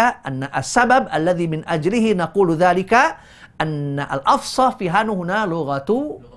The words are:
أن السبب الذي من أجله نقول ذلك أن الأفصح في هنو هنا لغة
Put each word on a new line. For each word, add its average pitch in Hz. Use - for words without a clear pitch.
أن 135
السبب 240
الذي 170
من 156
أجله 202
نقول 175
ذلك 180
أن 143
الأفصح 247
في 175
هنو 202
هنا 202
لغة 165